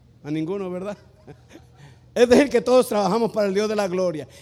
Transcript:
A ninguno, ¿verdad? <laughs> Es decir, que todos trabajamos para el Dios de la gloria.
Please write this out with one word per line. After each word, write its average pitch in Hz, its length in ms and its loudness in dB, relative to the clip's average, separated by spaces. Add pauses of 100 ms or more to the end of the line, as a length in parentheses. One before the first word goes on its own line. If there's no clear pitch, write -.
(240)
A 143 60 -10
ninguno, 180 400 -6
¿verdad? 190 260 -10 (300)
<laughs> - 880 -20
Es 240 140 4
decir, 247 200 6
que 226 140 0
todos 247 260 2
trabajamos 208 420 0
para 214 160 -2
el 190 60 0
Dios 208 160 0
de 214 80 -4
la 202 100 -2
gloria. 175 400 -4 (160)